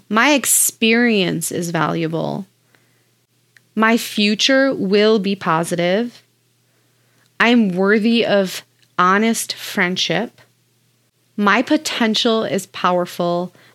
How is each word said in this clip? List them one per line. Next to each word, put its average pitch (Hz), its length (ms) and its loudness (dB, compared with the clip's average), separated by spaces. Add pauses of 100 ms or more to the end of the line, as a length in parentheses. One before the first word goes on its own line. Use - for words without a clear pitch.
My 233 220 2
experience 220 1200 0
is 170 200 -6
valuable. 160 720 -4 (1300)
My 220 220 2
future 254 760 0
will 208 460 2
be 196 160 -2
positive. 175 880 -2 (1160)
I 214 100 4
am 233 200 4
worthy 202 560 0
of 196 380 -2 (340)
honest 208 560 0
friendship. 185 840 -4 (960)
My 208 260 2
potential 226 800 0
is 196 240 -4
powerful. 180 840 -2 (240)